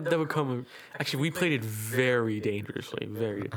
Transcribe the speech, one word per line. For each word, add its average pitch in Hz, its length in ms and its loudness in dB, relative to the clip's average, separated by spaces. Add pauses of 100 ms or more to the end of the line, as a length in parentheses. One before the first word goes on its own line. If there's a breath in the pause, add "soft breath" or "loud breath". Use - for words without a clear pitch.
that, 165 60 -2
that 170 100 4
would 156 80 2
come, 131 380 0 (340 loud breath)
actually, 143 220 -2
we 160 100 2
played 170 220 2
it 120 100 2
very 113 760 2
dangerously, - 680 -4
very 104 460 -2